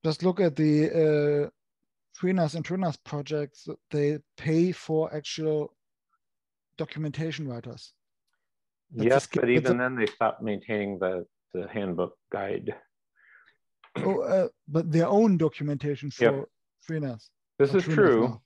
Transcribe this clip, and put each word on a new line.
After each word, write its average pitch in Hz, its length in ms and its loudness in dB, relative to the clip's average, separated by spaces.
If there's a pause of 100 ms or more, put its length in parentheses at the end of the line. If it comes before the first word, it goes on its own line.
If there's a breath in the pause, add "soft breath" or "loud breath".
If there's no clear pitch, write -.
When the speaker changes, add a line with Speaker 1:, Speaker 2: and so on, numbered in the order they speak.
Speaker 1:
Just 156 160 -4
look 180 160 0
at 165 160 2
the, 151 200 4 (140)
uh, 147 600 2 (680)
FreeNAS 180 380 -2
and 160 80 -6
TrueNAS 180 400 -4
projects. 147 640 -8 (240)
They 147 280 0 (180)
pay 165 340 2
for 160 420 -2
actual 151 640 -4 (1000)
documentation 156 680 -6
writers. 120 460 -14 (1000)
That's 110 140 -2
a 120 40 6
Speaker 2:
Yes, 135 140 4
Speaker 1:
skill, - 180 -2
Speaker 2:
but 120 80 2
Speaker 1:
that's 123 160 4
a 127 40 2
Speaker 2:
even 120 80 2
then 127 200 -2
they 110 80 2
stopped - 360 -2
maintaining 101 560 -6
the, 92 280 -4 (280)
the 92 140 -6
handbook 90 460 -4 (180)
guide. 98 420 -6 (1200 soft breath)
Speaker 1:
Oh, - 240 -2
uh, 190 260 0 (220)
but 160 200 -2
their 165 180 2
own 202 300 4
documentation 143 800 -2
Speaker 2:
Yep. 120 160 4
Speaker 1:
for 139 140 -6 (420)
FreeNAS 143 380 -8 (320)
Speaker 2:
This 139 140 6
Speaker 1:
or 190 60 6
Speaker 2:
is 175 40 0
Speaker 1:
TrueNAS 160 100 0
Speaker 2:
true. 135 280 6
Speaker 1:
now. 120 240 0